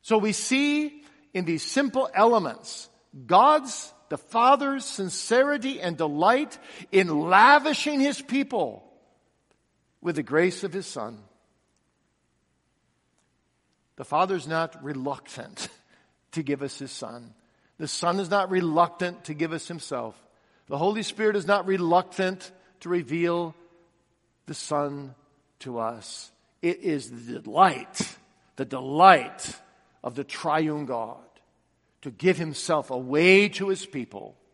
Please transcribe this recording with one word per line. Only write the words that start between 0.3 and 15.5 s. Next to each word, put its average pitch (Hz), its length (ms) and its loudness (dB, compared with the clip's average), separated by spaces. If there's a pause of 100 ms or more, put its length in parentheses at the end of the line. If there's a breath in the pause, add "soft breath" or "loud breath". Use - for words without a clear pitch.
see 294 720 -2 (300 loud breath)
in 185 120 -4
these 160 180 -2
simple 262 500 -2
elements 202 760 2 (380)
God's, 262 680 4 (180)
the - 80 -6
Father's 269 680 2
sincerity 254 960 -2
and 175 160 -4
delight 175 600 2 (340 loud breath)
in 165 380 2
lavishing 277 720 6
his 277 220 0
people 196 640 -4 (1160)
with 170 160 -4
the 147 60 -4
grace 170 400 2
of 185 80 -6
his 185 140 -8
Son. 113 320 -10 (2750)
The 143 100 -14
Father's 170 420 -2
not 160 360 -4
reluctant 135 840 -10 (340 soft breath)